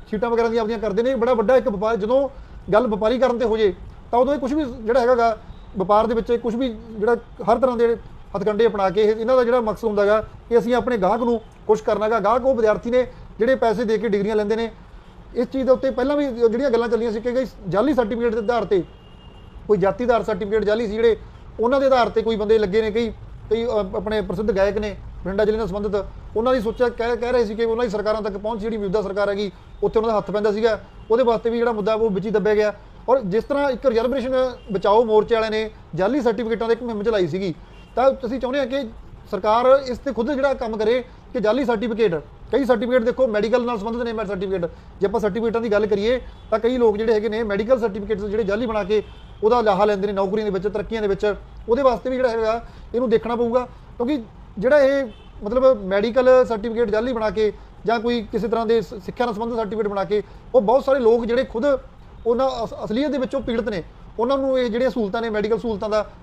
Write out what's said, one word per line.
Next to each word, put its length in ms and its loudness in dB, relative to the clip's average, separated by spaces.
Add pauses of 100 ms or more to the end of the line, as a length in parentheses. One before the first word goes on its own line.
(100)
ਸ਼ੀਟਾਂ 200 -2
ਵਗੈਰਾ 180 2
ਦੀਆਂ 140 0
ਆਪਣੀਆਂ 160 -2
ਕਰਦੇ 240 -2
ਨੇ। 120 0
ਬੜਾ 200 2
ਵੱਡਾ 220 4
ਇੱਕ 120 2
ਵਪਾਰ, 280 -2
ਜਦੋਂ 320 0 (440)
ਗੱਲ 140 4
ਵਪਾਰੀਕਰਨ 500 2
'ਤੇ 80 -2
ਹੋ 120 0
ਜੇ 180 2 (360)
ਤਾਂ 80 2
ਉਦੋਂ 160 2
ਇਹ 40 -2
ਕੁਛ 140 -4
ਵੀ 120 0
ਜਿਹੜਾ 360 -2
ਹੈਗਾ 140 4
ਗਾ 240 2 (400)
ਵਪਾਰ 280 4
ਦੇ 80 0
ਵਿੱਚ 180 -2
ਕੁਛ 220 -2
ਵੀ 220 -2 (140)
ਜਿਹੜਾ 240 0 (380)
ਹਰ 60 2
ਤਰ੍ਹਾਂ 180 2
ਦੇ 200 4 (400)
ਹੱਥਕੰਡੇ 300 2
ਅਪਣਾ 240 2
ਕੇ 120 2
ਇਹ, 140 4
ਇਹਨਾਂ 200 2
ਦਾ 80 6
ਜਿਹੜਾ 160 2
ਮਕਸਦ 240 -2
ਹੁੰਦਾ 220 2
ਗਾ 140 4 (280)
ਕਿ 100 4
ਅਸੀਂ 160 0
ਆਪਣੇ 220 0
ਗਾਹਕ 260 2
ਨੂੰ 180 0 (260)
ਖੁਸ਼ 160 4
ਕਰਨਾ 260 0
ਗਾ। 120 2
ਗਾਹਕ 240 2
ਉਹ 100 4
ਵਿਦਿਆਰਥੀ 360 2
ਨੇ 160 2 (320)
ਜਿਹੜੇ 160 4
ਪੈਸੇ 300 2
ਦੇ 140 0
ਕੇ 100 -2
ਡਿਗਰੀਆਂ 280 0
ਲੈਂਦੇ 200 0
ਨੇ। 140 -4 (640)
ਇਸ 140 -2
ਚੀਜ਼ 160 -4
ਦੇ 80 6
ਉੱਤੇ 180 0
ਪਹਿਲਾਂ 260 0
ਵੀ 100 0
ਜਿਹੜੀਆਂ 440 2
ਗੱਲਾਂ 180 2
ਚੱਲੀਆਂ 240 0
ਸੀ 80 -4
ਕਿ 260 -2 (220)
ਜਾਅਲੀ 260 2
ਸਰਟੀਫਿਕੇਟ 380 0
ਦੇ 60 -4
ਆਧਾਰ 260 -2
'ਤੇ, 200 0 (840)
ਕੋਈ 100 4
ਜਾਤੀ 260 0
ਆਧਾਰ 180 2
ਸਰਟੀਫਿਕੇਟ 420 -2
ਜਾਅਲੀ 220 0
ਸੀ 60 -4
ਜਿਹੜੇ, 240 2 (440)
ਉਹਨਾਂ 200 2
ਦੇ 60 2
ਆਧਾਰ 200 4
'ਤੇ 160 -2
ਕੋਈ 140 -2
ਬੰਦੇ 220 2
ਲੱਗੇ 240 0
ਨੇ, 80 -2
ਕਈ, 220 -2 (380)
ਕਈ, 160 -2
ਅ, 20 -4
ਆਪਣੇ 520 -2
ਪ੍ਰਸਿੱਧ 320 -4
ਗਾਇਕ 260 2
ਨੇ 180 -6 (240)
ਬਠਿੰਡਾ 240 0
ਜ਼ਿਲ੍ਹੇ 140 2
ਨਾਲ 100 -2
ਸੰਬੰਧਿਤ, 360 -4 (320)
ਉਹਨਾਂ 180 2
ਦੀ 60 0
ਸੋਚਿਆ, 280 0
ਕਹਿ, 280 -2
ਕਹਿ 160 -4
ਰਹੇ 120 4
ਸੀ 100 -6
ਕਿ 100 -2
ਉਹਨਾਂ 200 0
ਦੀ 60 -2
ਸਰਕਾਰਾਂ 320 -2
ਤੱਕ 160 -6
ਪਹੁੰਚ 220 -6
ਜਿਹੜੀ 160 -4
ਮੌਜੂਦਾ 260 -2
ਸਰਕਾਰ 260 -2
ਹੈਗੀ 240 -2 (300)
ਉੱਥੇ 160 2
ਉਹਨਾਂ 140 0
ਦਾ 60 2
ਹੱਥ 120 -4
ਪੈਂਦਾ 220 2
ਸੀਗਾ, 280 0 (300)
ਉਹਦੇ 120 4
ਵਾਸਤੇ 280 2
ਵੀ 80 -2
ਜਿਹੜਾ 140 2
ਮੁੱਦਾ 220 0
ਉਹ 160 0
ਵਿੱਚ 160 -4
ਹੀ 40 -4
ਦੱਬਿਆ 240 2
ਗਿਆ। 200 2 (340)
ਔਰ 120 4
ਜਿਸ 240 -2
ਤਰ੍ਹਾਂ 260 0
ਇੱਕ 160 -2
ਰਿਜ਼ਰਵੇਸ਼ਨ 480 0 (380)
ਬਚਾਓ 320 4
ਮੋਰਚੇ 300 2
ਵਾਲਿਆਂ 160 2
ਨੇ 200 -4 (240)
ਜਾਅਲੀ 260 0
ਸਰਟੀਫਿਕੇਟਾਂ 480 -2
ਦੀ 40 4
ਇੱਕ 100 -2
ਮੁਹਿੰਮ 200 -6
ਚਲਾਈ 240 0
ਸੀਗੀ, 280 -4 (420)
ਤਾਂ 140 4
ਅਸੀਂ 300 -4
ਚਾਹੁੰਦੇ 200 -2
ਹਾਂ 60 -2
ਕਿ 220 -4 (420)
ਸਰਕਾਰ 580 4
ਇਸ 100 -4
'ਤੇ 140 -6
ਖੁਦ 200 -2
ਜਿਹੜਾ 220 0
ਕੰਮ 220 -6
ਕਰੇ 280 0 (280)
ਕਿ 80 -4
ਜਾਅਲੀ 240 2
ਸਰਟੀਫਿਕੇਟ, 500 0 (380)
ਕਈ 120 2
ਸਰਟੀਫਿਕੇਟ 380 2
ਦੇਖੋ 240 2
ਮੈਡੀਕਲ 380 2
ਨਾਲ 140 -2
ਸੰਬੰਧਿਤ 240 -4
ਨੇ, 100 -4
ਮੈਡੀਕਲ 220 -4
ਸਰਟੀਫਿਕੇਟ, 360 -4 (300)
ਜੇ 60 0
ਆਪਾਂ 140 0
ਸਰਟੀਫਿਕੇਟਾਂ 400 -2
ਦੀ 120 -2
ਗੱਲ 140 2
ਕਰੀਏ 340 0 (300)
ਤਾਂ 80 2
ਕਈ 200 0
ਲੋਕ 180 4
ਜਿਹੜੇ 160 0
ਹੈਗੇ 160 0
ਨੇ 140 -2
ਮੈਡੀਕਲ 380 0
ਸਰਟੀਫਿਕੇਟਸ 440 -4
ਜਿਹੜੇ 200 -2
ਜਾਅਲੀ 220 -2
ਬਣਾ 180 -2
ਕੇ 180 0 (400)
ਉਹਦਾ 180 4
ਲਾਹਾ 240 4
ਲੈਂਦੇ 220 2
ਨੇ 60 -2
ਨੌਕਰੀਆਂ 340 0
ਦੇ 40 -2
ਵਿੱਚ, 180 -2
ਤਰੱਕੀਆਂ 340 -4
ਦੇ 60 0
ਵਿੱਚ। 260 0 (340)
ਉਹਦੇ 140 2
ਵਾਸਤੇ 280 2
ਵੀ 60 -2
ਜਿਹੜਾ 120 2
ਹੈਗਾ 360 -2 (300)
ਇਹਨੂੰ 160 0
ਦੇਖਣਾ 260 0
ਪਊਗਾ, 240 0 (360)
ਕਿਉਂਕਿ 260 -2 (360)
ਜਿਹੜਾ 220 4
ਇਹ 240 4 (380)
ਮਤਲਬ 420 2
ਮੈਡੀਕਲ 600 4
ਸਰਟੀਫਿਕੇਟ 460 -2
ਜਾਅਲੀ 220 0
ਬਣਾ 180 -2
ਕੇ 220 0 (340)
ਜਾਂ 140 0
ਕੋਈ 220 -2 (100)
ਕਿਸੇ 160 -2
ਤਰ੍ਹਾਂ 180 -2
ਦੇ 140 4
ਸ-, 140 -8
ਸਿੱਖਿਆ 320 -6
ਨਾਲ 80 -4
ਸੰਬੰਧਿਤ 220 -6
ਸਰਟੀਫਿਕੇਟ 320 -2
ਬਣਾ 160 -2
ਕੇ, 180 -2 (320)
ਉਹ 60 6
ਬਹੁਤ 240 2
ਸਾਰੇ 160 2
ਲੋਕ 260 4
ਜਿਹੜੇ 180 0
ਖੁਦ 200 -4 (640)
ਉਹਨਾਂ 380 0
ਅਸ-, 200 -10
ਅਸਲੀਅਤ 260 -2
ਦੇ 80 -2
ਵਿੱਚੋਂ 220 -4
ਪੀੜਤ 280 -2
ਨੇ, 140 -4 (360)
ਉਹਨਾਂ 200 0
ਨੂੰ 200 0
ਇਹ 120 0
ਜਿਹੜੀਆਂ 200 0
ਸਹੂਲਤਾਂ 320 -2
ਨੇ 80 -4
ਮੈਡੀਕਲ 280 0
ਸਹੂਲਤਾਂ 300 -4
ਦਾ, 220 -2 (120)